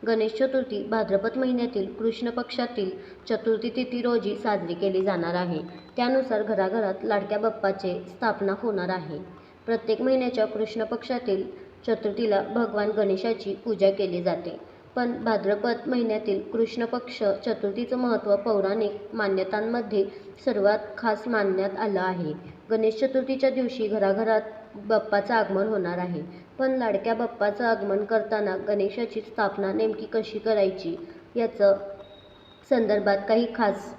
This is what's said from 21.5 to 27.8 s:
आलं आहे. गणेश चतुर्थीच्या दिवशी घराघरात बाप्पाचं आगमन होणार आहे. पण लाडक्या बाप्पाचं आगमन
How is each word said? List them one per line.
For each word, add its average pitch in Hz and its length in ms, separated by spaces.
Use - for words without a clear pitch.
आलं 196 220
आहे. 175 320
गणेश 220 280
चतुर्थीच्या 269 500
दिवशी 240 380
घराघरात 214 540
बाप्पाचं 208 580
आगमन 196 340
होणार 180 300
आहे. 180 240
पण 262 120
लाडक्या 233 420
बाप्पाचं 220 520
आगमन 208 400